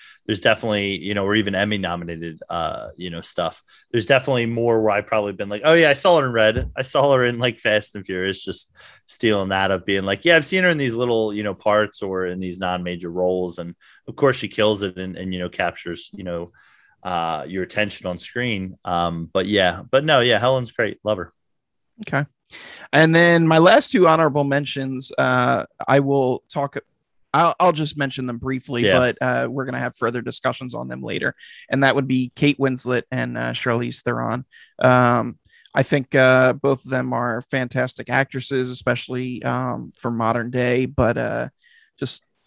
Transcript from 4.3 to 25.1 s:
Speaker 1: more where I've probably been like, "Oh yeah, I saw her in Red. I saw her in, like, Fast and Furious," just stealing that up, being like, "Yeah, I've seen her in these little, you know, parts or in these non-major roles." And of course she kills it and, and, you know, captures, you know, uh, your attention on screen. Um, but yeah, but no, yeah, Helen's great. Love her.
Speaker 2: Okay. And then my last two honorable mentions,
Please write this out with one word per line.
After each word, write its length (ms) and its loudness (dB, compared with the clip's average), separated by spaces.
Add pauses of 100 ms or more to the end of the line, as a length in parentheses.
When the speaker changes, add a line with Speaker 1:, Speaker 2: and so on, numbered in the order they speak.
Speaker 1:
more 380 0
where 80 2
I've 160 0
probably 260 -2
been 160 -8
like, 160 -8
"Oh 80 6
yeah, 160 6
I 60 4
saw 240 4
her 80 2
in 60 -4
Red. 440 2
I 60 -4
saw 320 2
her 100 4
in, 140 0
like, 200 -2
Fast 380 -2
and 80 -12
Furious," 400 -4
just 260 -10 (360)
stealing 420 0
that 220 0
up, 160 -2
being 180 0
like, 220 -2
"Yeah, 100 6
I've 80 2
seen 200 -2
her 40 4
in 80 2
these 180 -2
little, 380 0
you 100 -4
know, 120 -4
parts 480 0
or 240 -4
in 120 -6
these 200 -8
non-major 520 -6
roles." 480 -2
And 180 -12 (320)
of 80 -14
course 200 2
she 120 -8
kills 340 0
it 160 -6
and, 180 -8
and, 160 -8
you 80 -6
know, 80 -6
captures, 640 -6
you 120 -14
know, 280 -8 (500)
uh, 460 -4
your 140 -6
attention 460 -6
on 100 -6
screen. 640 -6
Um, 480 -2
but 140 0
yeah, 440 2
but 140 4
no, 160 4
yeah, 180 4
Helen's 340 0
great. 300 -4
Love 160 -2
her. 140 -12 (760)
Speaker 2:
Okay. 200 -4 (680)
And 200 6
then 360 6
my 100 6
last 320 8
two 160 6
honorable 380 4
mentions, 760 -4